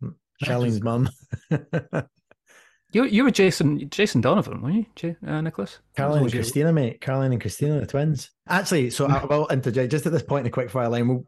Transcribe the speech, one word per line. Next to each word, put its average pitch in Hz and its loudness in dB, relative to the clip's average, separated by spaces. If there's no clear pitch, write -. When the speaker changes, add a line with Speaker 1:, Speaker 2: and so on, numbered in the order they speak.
Speaker 1:
Madge - -10
was 139 -4
Speaker 2:
Charlene's 120 0
mum. 117 0
<laughs> - -4
Speaker 3:
You, 233 2
you 220 2
were 269 6
Jason, 151 2
Jason 196 0
Donovan, 131 2
weren't 139 -2
you, 226 0
J-, 170 -6
uh, 156 -4
Nicholas? 160 -6
That - -20
was - -20
Speaker 2:
Caroline 143 0
and 147 4
Speaker 3:
always 120 2
your 120 -2
Speaker 2:
Christina, 147 2
mate. 139 0
Caroline 135 0
and 113 0
Christina, 147 -2
the 117 -4
twins. 143 -2
Actually, 175 2
so 139 -2
I 139 2
Speaker 3:
<laughs> - -8
Speaker 2:
will 147 2
interject 127 0
just 147 -2
at 156 -2
this 160 0
point 139 -2
in - -
a 117 0
quick 123 -4
fire 120 0
line. 117 0
We'll, 127 0